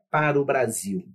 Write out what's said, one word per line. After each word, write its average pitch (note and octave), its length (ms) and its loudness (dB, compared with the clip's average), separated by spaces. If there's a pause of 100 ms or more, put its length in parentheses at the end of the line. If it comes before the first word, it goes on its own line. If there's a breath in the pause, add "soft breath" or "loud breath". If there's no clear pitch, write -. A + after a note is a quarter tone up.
para D3+ 300 2
o C#3 60 2
Brasil? C#3 580 -2 (120)